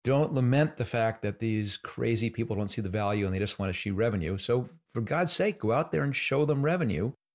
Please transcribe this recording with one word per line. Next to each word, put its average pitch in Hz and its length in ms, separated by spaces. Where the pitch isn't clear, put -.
don't 139 280
lament 139 440
the 120 80
fact 113 380
that 101 180
these 107 360
crazy 117 540
people 113 240
don't 101 140
see 107 140
the 95 60
value 104 380
and 95 80
they 95 60
just - 180
wanna 95 160
see - 160
revenue. 95 480
So 120 300
for 117 60
God's 151 320
sake, 208 260
go 110 140
out 151 180
there 156 120
and 139 120
show 143 300
them 143 200
revenue. 135 480